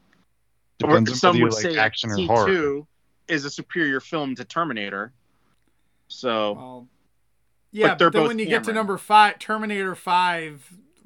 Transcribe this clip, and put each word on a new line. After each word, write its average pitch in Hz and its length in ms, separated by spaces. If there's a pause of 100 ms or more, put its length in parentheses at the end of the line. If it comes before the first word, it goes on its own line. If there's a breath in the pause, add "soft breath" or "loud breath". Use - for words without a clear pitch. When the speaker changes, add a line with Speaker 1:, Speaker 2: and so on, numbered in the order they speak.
(800)
Speaker 1:
Depends 151 320
Speaker 2:
Or - 20
Speaker 1:
on 127 60
Speaker 2:
some 185 100
Speaker 1:
whether 175 80
you - 80
Speaker 2:
would - 80
Speaker 1:
like - 80
Speaker 2:
say 175 160
Speaker 1:
action 110 340
or 104 40
Speaker 2:
T 98 100
two 110 80
Speaker 1:
horror. 143 480 (460)
Speaker 2:
is 156 180
a 143 60
superior 143 480
film 143 360
to 127 100
Terminator. 110 680 (960)
So, 110 460
Speaker 3:
Well, 127 340 (840)
yeah, 208 180
Speaker 2:
but 180 100
they're 170 100
Speaker 3:
but - 40
then 185 100
Speaker 2:
both 151 60
Speaker 3:
when 226 100
you 220 80
get 196 80
to 226 60
Speaker 2:
Cameron. 220 140
Speaker 3:
number 202 220
five, 214 420
Terminator 208 540
five, 170 800 (320)